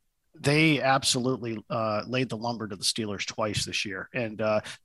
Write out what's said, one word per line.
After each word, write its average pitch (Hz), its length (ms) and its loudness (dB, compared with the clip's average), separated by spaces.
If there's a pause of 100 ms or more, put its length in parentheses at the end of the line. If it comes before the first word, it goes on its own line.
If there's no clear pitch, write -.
(400)
They 151 400 6
absolutely, 127 760 2 (100)
uh, 110 380 0
laid 127 240 0
the 113 80 -4
lumber 113 280 -4
to 101 80 -8
the 95 100 -8
Steelers 104 420 -2
twice 107 400 -2
this - 180 -4
year, 95 300 -8
and, 110 260 -4
uh, 107 220 2 (220)